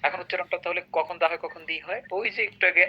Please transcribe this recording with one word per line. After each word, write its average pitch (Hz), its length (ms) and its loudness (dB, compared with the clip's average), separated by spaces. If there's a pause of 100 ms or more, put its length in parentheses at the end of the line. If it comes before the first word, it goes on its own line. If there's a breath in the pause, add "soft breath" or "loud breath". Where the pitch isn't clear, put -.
এখন 151 160 0
উচ্চারণটা 180 380 -4
তাহলে 175 240 -4 (100)
কখন 165 260 0
দা 165 100 2
হয়, 165 100 0
কখন 165 280 -10
দি 156 120 -6
হয়? 170 220 -8 (120)
ওই 196 180 -2
যে 233 120 -12
একটু - 240 0
আগে 180 220 6